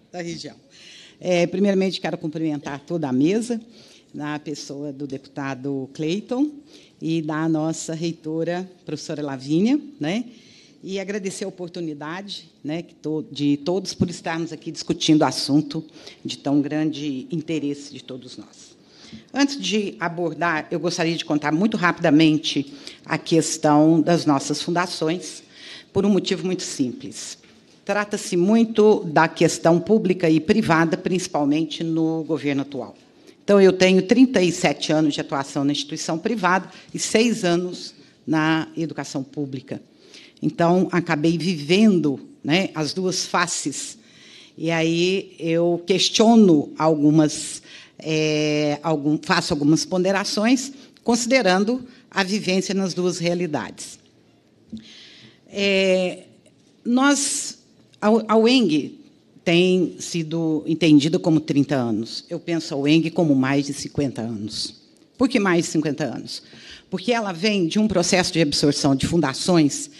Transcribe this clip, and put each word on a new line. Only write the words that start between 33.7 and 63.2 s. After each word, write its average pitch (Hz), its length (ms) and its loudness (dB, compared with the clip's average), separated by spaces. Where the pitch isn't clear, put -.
tenho 185 300 4
trinta 240 380 6
e 175 100 2
sete - 400 -2
anos 156 220 2
de - 80 -6
atuação 143 420 -4
na 143 80 2
instituição 160 460 -6
privada 190 520 0
e - 40 -8
seis 214 460 0
anos 175 500 -2
na 156 420 0
educação 143 460 -6
pública. 131 580 -10
Então, 170 480 2
acabei 165 460 0
vivendo, 165 800 2
né, 175 300 0
as 151 200 -4
duas 185 320 -4
faces. - 720 -2
E 160 140 -2
aí 165 680 0
eu 170 460 0
questiono 196 920 6
algumas, 151 840 2
é, 151 840 0
algum, 151 400 0
faço 175 320 0
algumas 151 320 2
ponderações, 196 840 0
considerando 233 800 2
a 196 140 0
vivência 185 500 -2
nas 190 200 -2
duas 175 260 -2
realidades. 170 800 -6
É, 190 760 0
nós, 269 760 0
a, 208 60 2
a 226 40 6
ueng 214 600 2
tem 180 540 2
sido 160 640 -4
entendida 160 540 6
como 160 200 4
trinta 147 360 0
anos. 117 520 -2
Eu 170 120 -8
penso 170 340 -6
a 143 40 -4
ueng 156 340 4
como 160 240 2